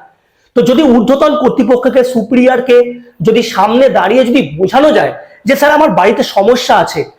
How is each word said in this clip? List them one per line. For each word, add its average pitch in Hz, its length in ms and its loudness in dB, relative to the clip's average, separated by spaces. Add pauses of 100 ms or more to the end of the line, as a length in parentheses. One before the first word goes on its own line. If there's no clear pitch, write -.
(540)
তো 240 80 2
যদি 254 200 2
ঊর্ধ্বতন 277 540 2
কর্তৃপক্ষকে, 254 680 0
সুপিরিয়রকে 247 880 0 (280)
যদি 220 200 0
সামনে 233 460 0
দাঁড়িয়ে 214 360 0
যদি 220 320 -2
বোঝানো 247 360 0
যায় 147 200 -2 (320)
যে, 262 120 0
"স্যার, 294 140 0
আমার 302 180 2
বাড়িতে 196 340 0
সমস্যা 233 540 0
আছে, 160 280 -4 (140)